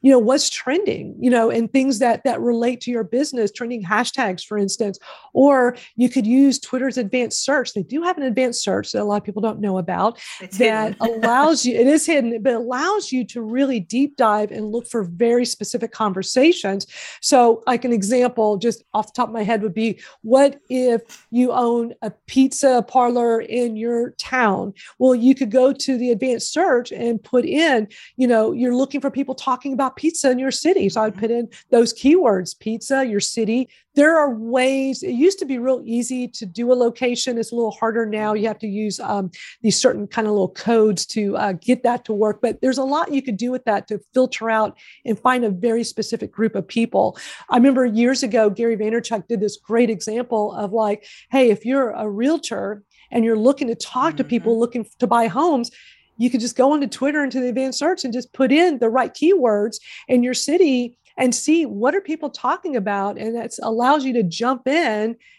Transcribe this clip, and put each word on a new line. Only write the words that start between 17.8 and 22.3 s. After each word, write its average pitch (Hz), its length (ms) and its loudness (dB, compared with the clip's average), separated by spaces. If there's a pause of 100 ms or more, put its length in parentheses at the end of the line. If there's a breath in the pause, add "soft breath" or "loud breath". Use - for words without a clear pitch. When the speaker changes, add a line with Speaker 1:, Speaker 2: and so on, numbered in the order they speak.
Speaker 1:
an 240 80 0
example 226 640 2
just 220 280 -4 (100)
off 208 120 -2
the - 100 -20
top 233 120 -2
of 226 60 -12
my 226 80 -4
head 214 200 0
would 202 120 -4
be, 220 260 -2 (220 loud breath)
what 277 460 4
if 254 600 -2
you 247 220 2
own 240 500 0
a 220 100 -6 (140)
pizza 262 600 2